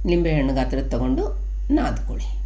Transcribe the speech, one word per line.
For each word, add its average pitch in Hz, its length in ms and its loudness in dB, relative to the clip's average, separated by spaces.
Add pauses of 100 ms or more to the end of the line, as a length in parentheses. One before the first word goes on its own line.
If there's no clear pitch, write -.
ನಿಂಬೆಹಣ್ಣು 160 500 2
ಗಾತ್ರದ 135 340 0
ತಗೊಂಡು 131 580 0 (240)
ನಾದ್ಕೊಳ್ಳಿ. - 760 -2